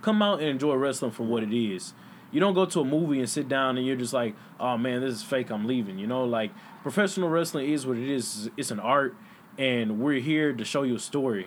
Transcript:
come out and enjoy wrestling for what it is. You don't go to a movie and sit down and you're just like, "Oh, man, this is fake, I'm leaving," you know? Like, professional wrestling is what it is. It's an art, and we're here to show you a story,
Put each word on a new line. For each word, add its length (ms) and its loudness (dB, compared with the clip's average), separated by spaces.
come 220 2
out 180 2
and 80 0
enjoy 260 2
wrestling 380 0
for 100 -6
what 200 0
it 100 -2
is. 420 -2
You 80 2
don't 140 4
go 100 4
to 160 0
a 40 2
movie 360 2
and 80 0
sit 200 -2
down 280 2
and 100 0
you're 80 0
just 200 -4
like, 200 0
"Oh, 200 0
man, 240 0
this 100 -2
is 100 -8
fake, 280 -2
I'm 160 -2
leaving," 320 -2
you 80 -4
know? 180 0
Like, 260 0
professional 460 2
wrestling 420 0
is 160 0
what 120 0
it 100 -4
is. 480 -4
It's 140 -6
an 100 -4
art, 340 2
and 420 2
we're 200 2
here 340 2
to 100 -4
show 180 0
you 140 0
a 20 -4
story, 480 -2